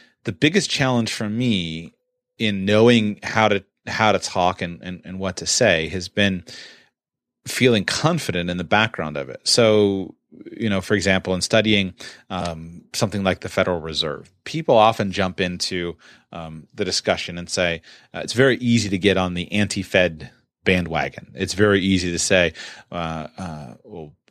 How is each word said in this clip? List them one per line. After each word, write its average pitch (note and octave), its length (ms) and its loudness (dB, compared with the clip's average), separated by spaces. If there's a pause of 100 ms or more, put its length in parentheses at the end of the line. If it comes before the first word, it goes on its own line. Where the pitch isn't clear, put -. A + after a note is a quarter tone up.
(240)
The A#2 80 -6
biggest D#3+ 380 2
challenge B2 440 0
for G#2+ 160 -6
me F#2 640 -2 (440)
in G2+ 280 -2
knowing G#2+ 560 4
how A2 280 2
to, G2 140 0 (220)
how A2 280 2
to F#2+ 60 0
talk F2+ 420 0
and, E2+ 200 -8
and, F2+ 220 -12
and F#2 160 -12
what F#2+ 180 -6
to G2+ 80 -10
say E2 440 2
has F2+ 180 -8
been G2 380 -2 (1000)
feeling A#2 360 2
confident F#2 680 -2
in F2+ 80 -4
the F2+ 60 -4
background E2 540 0
of C2+ 120 -6
it. - 180 -14
So, G#2 680 4 (380)
you A2+ 180 -4
know, G2 120 -2
for - 120 -2
example, F#2+ 400 0
in F2+ 80 -2
studying, G#2 540 2 (340)
um, E2+ 540 -8 (100)
something G2+ 300 -2
like F2+ 160 2
the F#2 100 -10
Federal F#2 300 0
Reserve, D#2 520 -6 (120)
people D3+ 340 0
often G#2+ 340 4
jump F#2 300 -2
into, F2+ 560 -4 (340)
um, D#2+ 420 -14
the G#2 120 -4
discussion F2+ 520 -2
and E2+ 120 -10
say, E2+ 320 -2 (320)
uh, F2 60 -10
it's - 140 -8
very B2+ 240 4
easy A#2 320 2
to F#2+ 100 -2
get F#2+ 180 4
on F#2 160 0
the F2 180 -6
anti-Fed F2+ 800 0 (340)
bandwagon. D#2+ 720 -2
It's F#2+ 200 -6
very G#2 280 4
easy F2+ 300 0
to E2+ 80 -4
say, F2 340 2 (380)
uh, E2 360 -6 (100)
uh, D#2 360 -12 (100)
"Well, D#2+ 300 -16 (180)